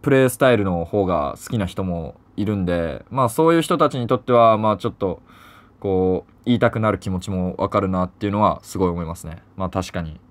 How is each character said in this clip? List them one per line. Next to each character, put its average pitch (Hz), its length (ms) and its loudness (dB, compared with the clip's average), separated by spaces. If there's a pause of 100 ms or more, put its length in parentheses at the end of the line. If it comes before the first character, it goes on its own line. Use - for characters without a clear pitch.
プ 143 80 0
レ 135 160 6
ー - 20 2
ス - 80 -2
タ 131 160 4
イ 117 60 6
ル 101 60 0
の 87 200 -2
方 98 220 0
が 76 360 -2
好 - 80 -16
き 123 60 -4
な 101 80 0
人 95 200 -6
も 85 320 -6 (200)
い 104 80 -2
る 104 120 -2
ん 92 100 -2
で、 82 440 -4
ま 127 140 0
あ 117 60 0
そ 160 180 2
う 165 60 6
い 165 40 4
う 160 40 2
人 165 160 0
た 151 100 4
ち 131 100 -4
に 120 80 -4
と 123 120 2
っ - 40 -8
て 127 100 -2
は、 113 260 6
ま 107 140 2
あ 98 40 0
ち 117 120 -6
ょ - 20 -2
っ - 40 -18
と、 92 280 -6 (580)
こ 92 480 0
う、 - 40 -20 (140)
言 120 80 4
い 110 40 0
た 117 120 2
く 113 100 -4
な 107 100 0
る 98 80 -2
気 - 120 -8
持 92 100 -2
ち 101 100 -10
も 92 280 -2
わ 98 100 -2
か 104 120 0
る 95 80 -2
な 92 160 0
っ 87 40 -6
て - 160 -10
い 101 60 -2
う - 20 -4
の 104 80 -2
は 92 220 0
す - 160 -12
ご 92 80 2
い - 20 2
思 85 140 -4
い - 20 -6
ま 80 120 -8
す - 100 -16
ね。 80 160 -14 (140)
ま 95 100 -4
あ - 20 -4
確 90 240 -6
か 90 80 -6
に。 80 200 -10 (100)